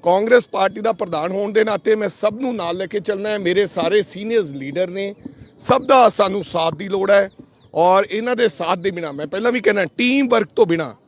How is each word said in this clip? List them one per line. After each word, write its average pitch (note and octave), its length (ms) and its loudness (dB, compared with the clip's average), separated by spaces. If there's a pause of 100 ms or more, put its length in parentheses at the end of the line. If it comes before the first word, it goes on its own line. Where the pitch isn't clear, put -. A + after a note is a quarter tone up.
ਕਾਂਗਰਸ A3 460 4
ਪਾਰਟੀ G3 320 -2
ਦਾ A3 120 0
ਪ੍ਰਧਾਨ F3 400 -6
ਹੋਣ G3+ 200 -4
ਦੇ A3 120 2
ਨਾਤੇ G#3+ 320 0
ਮੈਂ G#3 120 -4
ਸਭ G#3 320 -2
ਨੂੰ B3 160 -4
ਨਾਲ F3 200 -4
ਲੈ F#3+ 100 -6
ਕੇ G3+ 140 -6
ਚੱਲਣਾ G3+ 280 -4
ਹੈ। G#3+ 100 -2
ਮੇਰੇ F#3+ 280 0
ਸਾਰੇ F3+ 360 0
ਸੀਨੀਅਰਜ਼ G3+ 520 -4
ਲੀਡਰ C#3+ 340 -4
ਨੇ, G3 260 -8 (440)
ਸਭ C4 240 2
ਦਾ B3+ 260 6
ਸਾਨੂੰ G3 360 0
ਸਾਥ E3 300 -2
ਦੀ F#3+ 140 -10
ਲੋੜ G3 220 -2
ਹੈ। G3+ 180 4 (460)
ਔਰ F#3 360 4
ਇਹਨਾਂ A#3 260 -2
ਦੇ A#3 120 2
ਸਾਥ F3 300 -2
ਦੇ F#3 120 -2
ਬਿਨਾਂ, E3 220 -8
ਮੈਂ D3 140 -8
ਪਹਿਲਾਂ G#3+ 260 -2
ਵੀ B3 80 -2
ਕਹਿਣਾ, G3+ 240 2
ਟੀਮ B3 440 0
ਵਰਕ A3+ 280 2
ਤੋਂ A3 100 4
ਬਿਨਾਂ E3 280 -4 (140)